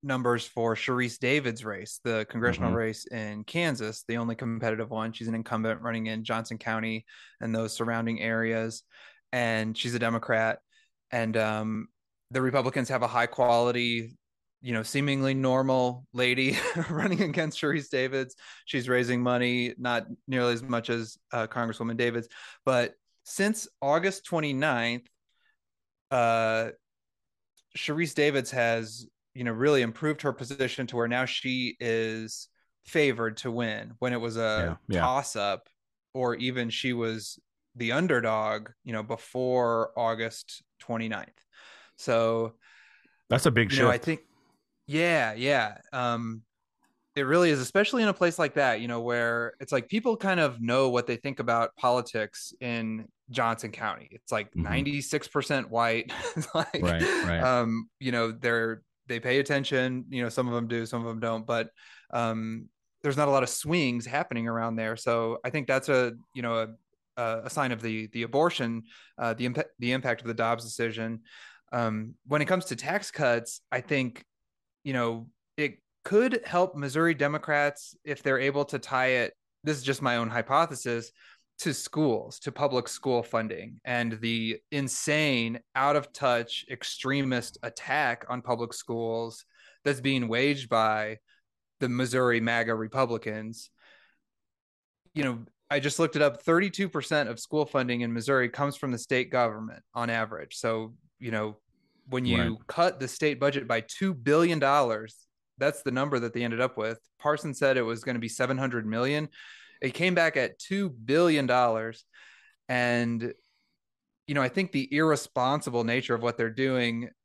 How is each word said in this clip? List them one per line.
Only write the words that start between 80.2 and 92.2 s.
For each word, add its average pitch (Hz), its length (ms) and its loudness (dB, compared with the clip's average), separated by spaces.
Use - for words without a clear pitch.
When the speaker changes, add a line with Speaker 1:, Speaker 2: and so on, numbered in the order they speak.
Speaker 1:
hypothesis, 120 840 0
to 143 140 -2
schools, 117 680 -2
to - 120 -8
public 127 360 0
school 123 360 0
funding, 110 640 -4
and 117 360 -2
the 113 360 -2
insane, 135 880 0
out 139 220 4
of 143 160 0
touch, 120 580 0
extremist 131 920 -4
attack 127 640 -2
on 123 120 -4
public 117 320 -4
schools 117 720 -6
that's 135 180 0
being 131 260 2
waged 131 420 0
by 110 480 2
the 127 100 -2
Missouri 123 520 2